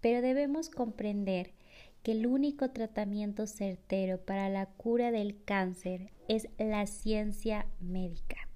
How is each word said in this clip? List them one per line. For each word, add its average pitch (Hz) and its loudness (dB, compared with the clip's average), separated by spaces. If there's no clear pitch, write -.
Pero 240 4
debemos 285 2
comprender 202 -2
que 220 0
el 220 2
único 269 2
tratamiento 208 -2
certero 190 -2
para 196 0
la 196 0
cura 240 0
del 208 -2
cáncer 185 -2
es 220 0
la 214 2
ciencia 214 0
médica. 180 -2